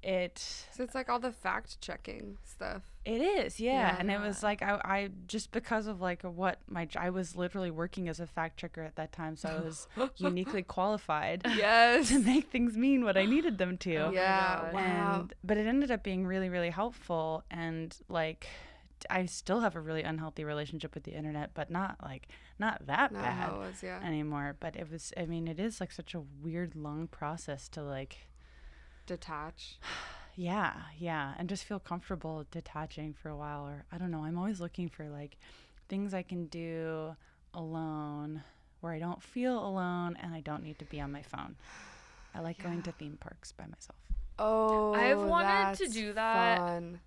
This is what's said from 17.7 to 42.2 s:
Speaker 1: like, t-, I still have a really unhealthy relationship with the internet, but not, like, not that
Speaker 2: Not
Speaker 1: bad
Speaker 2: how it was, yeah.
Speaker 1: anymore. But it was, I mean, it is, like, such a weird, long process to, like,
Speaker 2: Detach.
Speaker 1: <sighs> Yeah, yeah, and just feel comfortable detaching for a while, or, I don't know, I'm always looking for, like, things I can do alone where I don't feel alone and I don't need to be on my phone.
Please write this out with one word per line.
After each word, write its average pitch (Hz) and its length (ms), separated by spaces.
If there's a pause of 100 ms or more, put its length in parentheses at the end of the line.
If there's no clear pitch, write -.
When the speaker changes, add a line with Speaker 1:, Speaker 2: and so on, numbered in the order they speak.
Speaker 1:
like, 160 400 (520)
t-, - 100
I 185 160
still 196 340
have 190 160
a 165 40
really 160 220
unhealthy 156 420
relationship 151 500
with 139 100
the - 80
internet, 151 420
but 156 160
not, 185 320
like, - 260 (300)
not 208 280
that 208 260
Speaker 2:
Not 202 100
Speaker 1:
bad 240 100
Speaker 2:
how 185 240
it - 20
was, 185 240
yeah. 185 200
Speaker 1:
anymore. 151 560
But 160 180
it 165 140
was, 160 260
I 175 100
mean, 165 220
it 160 120
is, 220 200
like, 185 120
such - 220
a 170 60 (220)
weird, 165 320
long 151 340
process 151 640
to, 156 120
like, 139 460 (760)
Speaker 2:
Detach. 165 760
Speaker 1:
<sighs> - 60 (520)
Yeah, 180 320 (240)
yeah, 156 400
and 170 120
just 190 160
feel 202 160
comfortable 160 720
detaching 156 600
for - 160
a 151 80
while, 147 300
or, 143 240
I 170 80
don't 180 140
know, 156 120
I'm 165 140
always 196 220
looking 170 280
for, 151 200
like, 147 280 (520)
things 196 260
I 185 80
can 175 240
do 160 680 (380)
alone 156 880 (360)
where 170 120
I 156 80
don't 170 200
feel 247 380
alone 180 640
and 170 100
I 165 80
don't 151 220
need 151 160
to 151 60
be 147 160
on 143 100
my 143 120
phone. - 340 (800)